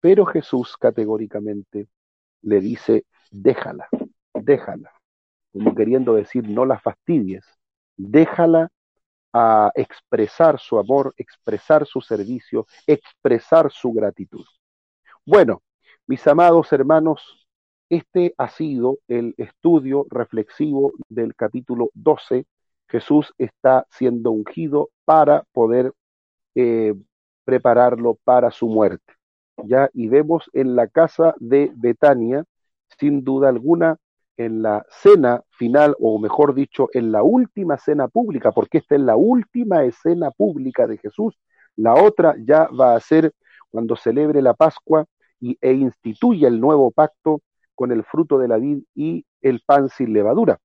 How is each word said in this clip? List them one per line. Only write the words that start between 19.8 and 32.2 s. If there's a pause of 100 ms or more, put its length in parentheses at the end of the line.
reflexivo (160)
del
capítulo
doce. (420)
Jesús
está
siendo
ungido (140)
para
poder, (640)
eh, (500)
prepararlo
para
su
muerte, (500)
¿ya?
Y
vemos
en
la
casa
de
Betania, (540)